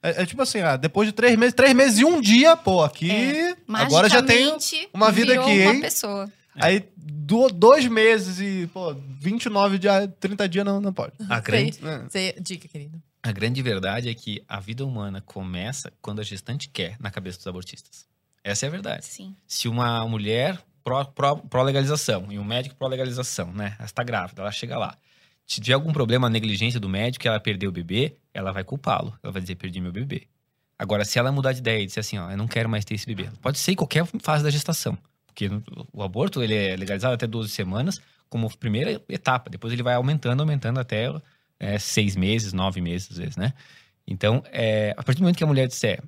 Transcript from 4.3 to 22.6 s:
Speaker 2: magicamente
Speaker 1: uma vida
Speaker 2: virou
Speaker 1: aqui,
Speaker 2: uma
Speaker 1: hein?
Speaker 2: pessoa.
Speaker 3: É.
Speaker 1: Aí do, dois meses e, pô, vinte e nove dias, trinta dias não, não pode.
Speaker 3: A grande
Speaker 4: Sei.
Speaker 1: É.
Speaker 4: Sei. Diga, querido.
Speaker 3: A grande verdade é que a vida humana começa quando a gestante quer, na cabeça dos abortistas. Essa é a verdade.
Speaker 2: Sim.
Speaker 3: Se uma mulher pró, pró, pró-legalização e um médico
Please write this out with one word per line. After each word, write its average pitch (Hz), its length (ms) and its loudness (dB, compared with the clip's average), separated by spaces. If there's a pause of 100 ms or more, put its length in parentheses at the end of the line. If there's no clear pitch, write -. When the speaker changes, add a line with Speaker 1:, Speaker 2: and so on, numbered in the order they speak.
Speaker 2:
magicamente 311 420 -4
Speaker 1:
uma 208 200 6
vida 233 200 4
Speaker 2:
virou 254 120 4
Speaker 1:
aqui, 202 180 6
Speaker 2:
uma 208 120 8
Speaker 1:
hein? 277 60 2
Speaker 2:
pessoa. 202 520 -6 (240)
Speaker 3:
É. 143 100 -2
Speaker 1:
Aí 190 300 2
do, 151 520 2
dois 240 380 8
meses 220 540 2
e, 190 320 -4
pô, 175 220 -6
vinte 139 500 -6
e 247 40 -2
nove 196 300 2
dias, 196 300 4 (100)
trinta 196 300 -2
dias 190 160 0
não, 196 160 0
não 196 120 -4
pode. - 200 -8 (160)
Speaker 3:
A 120 120 0
grande 147 360 0
Speaker 4:
Sei. 151 120 -12
Speaker 1:
É. 123 220 -10
Speaker 4:
Sei. 185 300 -4
Diga, 175 280 -10
querido. 156 320 -16 (220)
Speaker 3:
A 117 80 -4
grande 113 320 -2
verdade 107 460 -4
é 113 60 -6
que 107 340 -10
a 101 100 -10
vida 120 260 -10
humana 101 360 -8
começa 95 720 -10 (100)
quando 107 180 -8
a 107 40 -8
gestante 104 440 -10
quer, 95 300 -8
na 98 120 -10
cabeça 92 280 -12
dos - 80 -16
abortistas. - 580 -16 (380)
Essa 101 240 -6
é - 20 -4
a - 40 -6
verdade. 196 340 -10
Speaker 2:
Sim. 190 300 -18 (100)
Speaker 3:
Se - 220 -6
uma 117 400 -2
mulher 113 500 -2 (240)
pró, 131 220 -2
pró, 139 320 0
pró-legalização 135 960 0
e 101 80 -8
um 101 40 -6
médico 127 300 -6